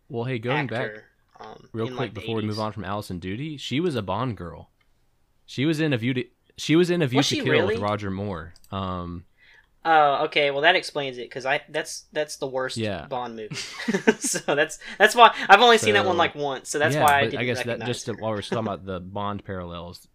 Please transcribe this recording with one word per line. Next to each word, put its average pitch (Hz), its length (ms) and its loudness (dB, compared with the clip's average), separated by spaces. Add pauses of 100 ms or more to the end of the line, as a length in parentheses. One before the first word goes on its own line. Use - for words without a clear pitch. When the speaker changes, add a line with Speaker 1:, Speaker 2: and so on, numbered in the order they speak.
(100)
Speaker 1:
Well, 117 140 -6
hey, 127 140 -4
going 131 280 -2
back 113 160 -4
Speaker 2:
actor, 107 220 -12 (360)
um, 110 320 -20
Speaker 1:
real 113 140 -4
Speaker 2:
in, 131 100 -6
Speaker 1:
quick - 20 -6 (100)
Speaker 2:
like, 98 60 -14
the 104 60 -12
Speaker 1:
before 113 160 -6
we 107 60 -2
move 107 140 -2
Speaker 2:
eighties. - 20 -6
Speaker 1:
on 110 140 -4
from 104 120 -10
Allison 98 340 -6
Doody, 117 380 -8
she 135 240 -4
was 175 160 0
a 107 60 -2
Bond 101 340 -4
girl. 82 320 -14 (800)
She - 180 -4
was 156 160 0
in 151 140 2
A - 20 2
View 120 160 0
to, 123 120 -2 (340)
she 151 180 2
was 175 140 6
in 175 100 0
A 147 60 2
View 123 100 0
Speaker 2:
Was 277 140 4
Speaker 1:
to 320 60 0
Speaker 2:
she 294 40 -2
Speaker 1:
Kill 175 120 0
Speaker 2:
really? 180 240 2
Speaker 1:
with 202 60 -6
Roger 104 280 -2
Moore. 90 420 -6 (180)
Um, 90 540 -6 (580)
Speaker 2:
Oh, 151 440 4
okay. 147 240 2
Well, 139 100 -2
that 175 160 6
explains 139 400 -6
it, 123 140 -12
'cause 127 160 -8
I, 139 240 0
that's, 156 420 -8
that's 151 240 -4
the 143 100 -6
worst 131 300 -4
Speaker 1:
Yeah. 104 300 -4
Speaker 2:
Bond 120 280 -8
movie. 110 220 -12
<laughs> - 640 -2
So 175 360 -4
that's, 151 240 0 (200)
that's 214 160 6
why 240 200 10 (140)
I've 202 140 10
only 233 160 10
seen 214 160 2
that 202 100 4
one, 180 120 2
Speaker 1:
So, - 20 4
Speaker 2:
like, 160 160 2
once. 143 340 -6
So 156 100 -2
that's 143 160 2
Speaker 1:
yeah, 151 80 2
Speaker 2:
why 143 180 6
I - 20 -
Speaker 1:
but 120 80 0
Speaker 2:
didn't 107 100 -4
Speaker 1:
I 123 60 -2
guess 120 140 -2
that 120 60 -4
Speaker 2:
recognize 117 220 -4
Speaker 1:
just 120 160 -4
to, 117 80 -6
Speaker 2:
her. 101 80 -10
Speaker 1:
while 110 120 -2
we're 104 100 -4
talking 117 160 -4
about 98 260 -4
the 95 160 -6
Bond 101 420 -6
parallels, 87 720 -10